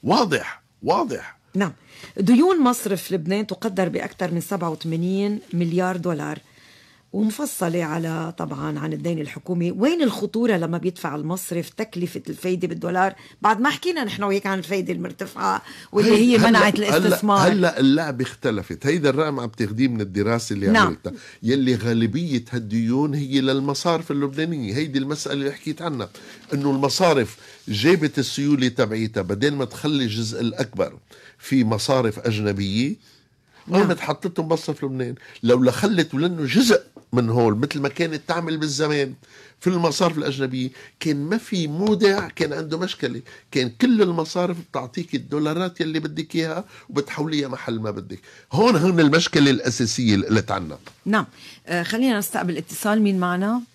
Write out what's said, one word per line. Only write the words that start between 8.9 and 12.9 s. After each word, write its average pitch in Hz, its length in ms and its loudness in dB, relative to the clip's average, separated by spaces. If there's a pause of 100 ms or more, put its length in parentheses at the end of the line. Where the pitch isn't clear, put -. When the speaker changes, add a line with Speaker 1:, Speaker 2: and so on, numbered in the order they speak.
Speaker 2:
الدين 156 260 -4
الحكومي. 170 520 -4
وين 311 300 0
الخطورة 226 520 0
لما 170 240 -2
بيدفع 170 380 -6
المصرف 165 540 -6
تكلفة 175 600 -8
الفايدة 180 380 -4
بالدولار؟ 175 460 0 (280)